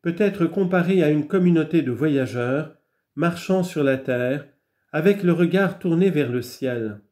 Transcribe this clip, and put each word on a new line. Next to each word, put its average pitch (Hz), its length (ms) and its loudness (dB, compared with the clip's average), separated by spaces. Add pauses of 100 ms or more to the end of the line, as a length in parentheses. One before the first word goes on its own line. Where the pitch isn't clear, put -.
peut 170 160 -4
être 196 280 0
comparée 180 580 2
à 151 60 4
une 151 180 0
communauté 170 520 2
de 127 120 -4
voyageurs, 131 840 -2 (380)
marchant 170 480 -2
sur 170 220 -4
la 135 140 2
terre, 131 500 -4 (420)
avec 190 320 0
le 175 100 4
regard 180 460 2
tourné 180 320 2
vers 143 220 0
le 123 100 -2
ciel. 117 680 -6